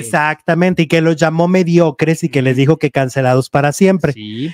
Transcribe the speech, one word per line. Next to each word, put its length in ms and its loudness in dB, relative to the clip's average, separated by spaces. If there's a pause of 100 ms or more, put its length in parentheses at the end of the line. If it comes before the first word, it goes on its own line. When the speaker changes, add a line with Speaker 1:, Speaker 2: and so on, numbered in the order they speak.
Speaker 1:
Exactamente, 760 0
y 40 0
que 160 2
los 140 2
llamó 300 0
mediocres 800 0
y 60 0
que 120 0
les 140 0
dijo 220 2
que 120 -2
cancelados 600 0
para 220 0
siempre. 420 0
Speaker 2:
Sí. 400 -10